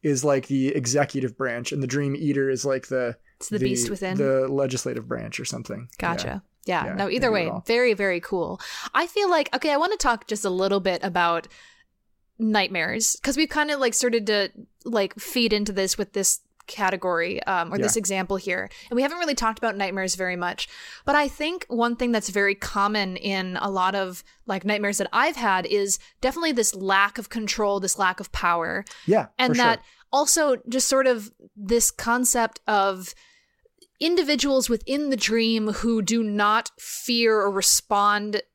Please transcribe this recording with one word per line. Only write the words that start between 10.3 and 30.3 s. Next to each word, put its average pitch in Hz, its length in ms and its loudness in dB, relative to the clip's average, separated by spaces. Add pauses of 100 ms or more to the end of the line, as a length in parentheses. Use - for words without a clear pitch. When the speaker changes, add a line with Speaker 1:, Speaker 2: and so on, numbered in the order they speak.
Speaker 2:
a 196 60 0
little 190 280 2
bit 180 240 -2
about 170 440 0 (920)
nightmares, 208 840 0
'cause 269 140 0
we've 311 120 2
kinda, 294 280 0
like, 254 180 0
started 233 320 2
to, 202 220 2 (360)
like, 214 340 0
feed 233 340 2
into 208 180 0
this 190 260 0
with 202 160 -6
this - 260 0 (280)
category, 180 760 -2
um, 175 300 -2
or 202 60 -2
this 208 160 0
Speaker 1:
Yeah. 233 40 0
Speaker 2:
example 190 380 -2
here. 185 320 -6 (200)
And 240 60 -6
we 247 60 2
haven't 285 160 -2
really 320 180 -2
talked 220 220 -2
about 220 180 -2
nightmares 190 400 -2
very 180 200 -4
much. 175 340 -6 (340)
But 285 120 2
I 294 120 4
think 320 400 -6
one 240 280 0
thing 240 160 -2
that's 214 180 0
very 202 260 2
common 202 640 -2
in 185 420 -4
a 202 100 -2
lot 190 260 0
of, 185 280 -4 (220)
like, 190 180 -4
nightmares 208 360 0
that 190 120 0
I've 277 260 2
had 190 280 0
is 202 320 0 (240)
definitely 311 320 0
this 220 220 0
lack 196 420 2
of 220 120 -12
control, 208 500 0
this 185 180 -2
lack 185 220 2
of 190 120 -12
power. 170 540 0 (220)
Speaker 1:
Yeah, 196 200 4 (120)
Speaker 2:
And 247 120 4
Speaker 1:
for 240 40 4
sure. 240 100 4
Speaker 2:
that 226 160 4 (320)
also 285 440 4 (120)